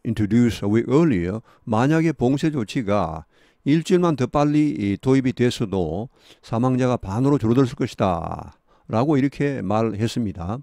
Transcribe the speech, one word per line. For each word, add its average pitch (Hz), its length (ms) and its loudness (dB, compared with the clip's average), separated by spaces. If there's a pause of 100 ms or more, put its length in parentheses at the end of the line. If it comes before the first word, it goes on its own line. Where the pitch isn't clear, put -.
introduced 110 600 2
a 101 40 0
week 117 220 2
earlier, 113 480 2 (240)
만약에 151 480 2
봉쇄 143 400 0
조치가 101 760 -2 (380)
일주일만 170 540 2
더 127 100 0
빨리 147 440 2
이 101 280 -2
도입이 131 340 2
됐어도 98 760 -2 (320)
사망자가 123 560 0
반으로 127 400 0
줄어들었을 120 380 2
것이다. 82 800 -4 (320)
라고 139 280 2
이렇게 135 440 -2
말했습니다. 107 1000 -2